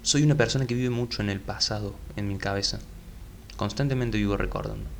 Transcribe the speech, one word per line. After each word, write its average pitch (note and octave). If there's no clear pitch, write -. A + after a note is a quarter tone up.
Soy D3
una D3
persona C3
que A#2+
vive B2
mucho A#2+
en G2+
el G2
pasado, G#2
en G2+
mi G2
cabeza. G2
Constantemente B2
vivo G2+
recordando. G#2